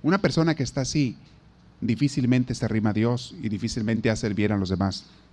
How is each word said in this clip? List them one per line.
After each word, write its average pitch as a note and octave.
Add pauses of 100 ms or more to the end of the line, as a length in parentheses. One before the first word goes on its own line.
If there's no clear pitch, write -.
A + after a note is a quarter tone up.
Una F#3
persona D#3+
que C#3+
está C3+
así C3 (640)
difícilmente B2+
se -
arrima G#2+
a -
Dios A#2
y A2
difícilmente A2
hace A2
el G2+
bien G#2
a G#2
los F#2+
demás. F#2+ (280)